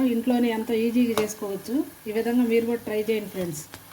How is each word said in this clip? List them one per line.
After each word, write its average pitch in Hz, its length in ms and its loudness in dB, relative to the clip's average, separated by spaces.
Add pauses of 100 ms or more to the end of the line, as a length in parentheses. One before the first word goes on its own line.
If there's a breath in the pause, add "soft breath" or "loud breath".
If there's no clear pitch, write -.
ఇంట్లోనే 240 460 2
ఎంతో 220 260 -2
ఈజీగా 226 480 2
చేసుకోవచ్చు. 208 520 -6 (320)
ఈ 214 60 -6
విధంగా 233 320 2
మీరు 226 220 4
కూడా 233 180 -2
ట్రై 214 180 -2
చేయండి 214 280 -2
ఫ్రెండ్స్. 170 320 -6 (300)